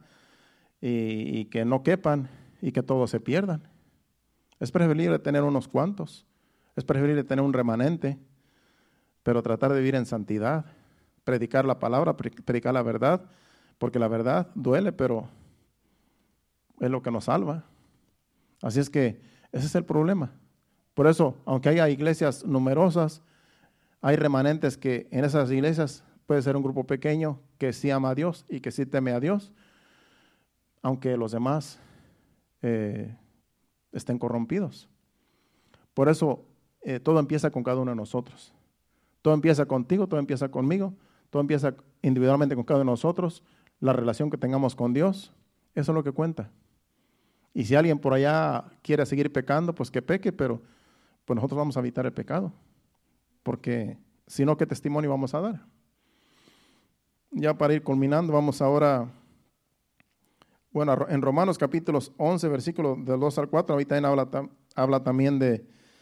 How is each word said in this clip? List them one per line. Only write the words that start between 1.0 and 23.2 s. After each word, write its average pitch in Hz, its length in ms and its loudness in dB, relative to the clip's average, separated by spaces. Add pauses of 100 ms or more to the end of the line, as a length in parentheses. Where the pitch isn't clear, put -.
y 107 60 -6
que 113 200 -4
no 131 180 0
quepan 147 460 0 (320)
y 151 100 -4
que - 100 -2
todos 131 300 0
se 113 80 -2
pierdan. 165 480 -2 (920)
Es 120 120 -6
preferible 165 480 2
tener 143 240 0
unos 139 240 0
cuantos, 160 580 -4 (500)
es - 100 -4
preferible 143 380 2
tener 135 200 0
un 139 100 2
remanente, 131 640 0 (1040)
pero 120 220 2
tratar 117 300 0
de 139 60 2
vivir 131 140 2
en 127 120 0
santidad, 110 600 -2 (580)
predicar 127 420 0
la 127 120 0
palabra, 127 380 0
pre-, - 160 -8
predicar 120 420 -2
la 127 80 0
verdad, 120 480 0 (480)
porque 120 220 -2
la 117 80 2
verdad 120 480 0
duele, 143 360 0
pero 123 360 -2 (1500)
es 127 100 0
lo 131 140 -2
que 120 80 -4
nos 110 140 -4
salva. 160 400 -2 (960)
Así 120 180 -2
es 143 100 0
que 131 320 0 (300)
ese 131 160 -4
es - 80 -2
el 170 100 0
problema. 156 460 0 (640)
Por 143 100 4
eso, 160 300 4 (100)
aunque 131 240 0
haya 160 200 4
iglesias 151 560 0
numerosas, 156 760 2 (800)